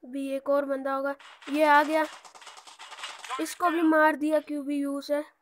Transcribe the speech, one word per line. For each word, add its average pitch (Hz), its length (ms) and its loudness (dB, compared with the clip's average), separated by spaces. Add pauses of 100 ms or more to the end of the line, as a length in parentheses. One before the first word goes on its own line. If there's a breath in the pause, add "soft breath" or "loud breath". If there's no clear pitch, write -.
अभी 269 260 -8
एक 269 180 -6
और 285 160 2
बंदा 269 300 -4
होगा, 277 200 -4 (340)
ये 294 160 2
आ 294 180 6
गया, 302 240 0 (1300)
इसको 330 300 -2
भी 330 120 0
मार 311 340 6
दिया 302 240 2
क्यू 294 220 -8
बी 285 160 -4
यू 277 220 -4
से। 285 240 -4 (180)